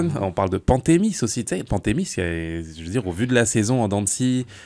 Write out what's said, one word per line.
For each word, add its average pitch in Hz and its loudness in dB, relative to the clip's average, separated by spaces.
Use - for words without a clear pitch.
Johnson, 156 0
on 95 0
parle 95 2
de 92 0
Pantémis 165 4
aussi, 117 -2
tu - -4
sais, 165 -4
Pantémis, 110 -2
c'est, 82 -4
je 80 -14
veux 82 -8
dire, 117 -2
au 90 -2
vu 101 -2
de 127 0
la 117 4
saison 117 2
en 107 2
dents 101 0
de 101 0
scie, 127 0